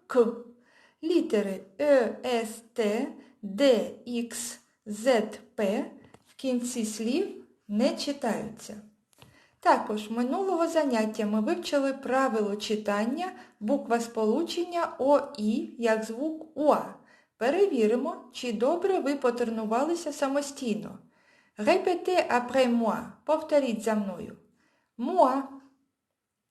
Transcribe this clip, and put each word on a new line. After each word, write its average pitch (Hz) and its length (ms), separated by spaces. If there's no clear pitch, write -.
К. 240 180
Літери 208 600
Е, 254 440
С, 226 360
Т, 226 340
Д, 208 500
Ікс, 233 540
Зет, 214 540
П 214 300
в - 100
кінці 247 500
слів 247 580
не 247 280
читаються. 214 840
Також 220 500
минулого 330 580
заняття 233 580
ми 214 160
вивчили 277 520
правило 240 600
читання 220 760
буква 233 400
сполучення 330 1000
О, 277 200
І 220 420
як 220 240
звук 269 540
УА. 233 360
Перевіримо, 269 960
чи 240 200
добре 339 460
ви 277 160
потренувалися 240 960
самостійно. 269 880
Répétez 349 720
après 240 360
moi. 226 460
Повторіть 294 580
за 220 120
мною. 190 420
Moi. 277 460